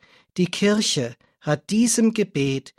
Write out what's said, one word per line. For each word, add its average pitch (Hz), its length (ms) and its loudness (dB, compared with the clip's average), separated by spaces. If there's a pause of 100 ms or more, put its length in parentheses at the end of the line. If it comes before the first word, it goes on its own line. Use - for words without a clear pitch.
(380)
„Die 180 80 2
Kirche 190 680 -2 (280)
hat 147 280 -4
diesem 226 440 2
Gebet 139 640 -2